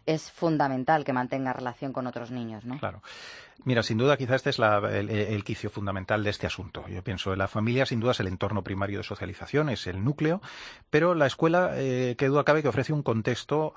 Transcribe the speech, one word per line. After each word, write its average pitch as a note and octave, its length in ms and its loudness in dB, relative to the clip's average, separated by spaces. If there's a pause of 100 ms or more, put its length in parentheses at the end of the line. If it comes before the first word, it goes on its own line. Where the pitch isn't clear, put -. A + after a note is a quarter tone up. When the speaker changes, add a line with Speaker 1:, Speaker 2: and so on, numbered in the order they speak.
Speaker 1:
es D#3 260 0
fundamental C#3+ 720 2
que C3+ 80 0
mantenga B2+ 400 -2
relación B2+ 400 -6
con B2+ 140 -4
otros A#2+ 240 -8
niños, A2+ 340 -8
¿no? B2 140 -8
Speaker 2:
Claro. G2 220 -6 (640)
Mira, A#2+ 180 4
sin A2+ 160 0
duda, C3+ 180 6
quizá B2+ 180 0
este C3 140 0
es - 100 -2
la, G#2+ 180 6 (140)
el, G#2 180 -2
el G#2 340 0
quicio G#2+ 260 -6
fundamental G2+ 540 -2
de G2+ 80 0
este - 160 -4
asunto. - 420 -8
Yo F#2 140 -8
pienso, F#2+ 320 -4
la F#2+ 120 0
familia, A#2+ 380 0
sin A#2 140 -2
duda, A#2+ 120 2
es - 80 0
el G2 80 0
entorno F#2+ 360 -2
primario G2 340 -4
de F#2+ 60 -6
socialización, G#2 640 -4
es A2 180 -4
el F#2+ 160 -4
núcleo, D3+ 380 0 (480)
pero E3 240 4
la D#3 140 4
escuela, E3 480 2
eh, B2+ 420 0
qué C#3 100 2
duda C#3 160 4
cabe D3+ 200 6
que D3 40 4
ofrece B2+ 260 0
un D3 100 0
contexto B2+ 720 0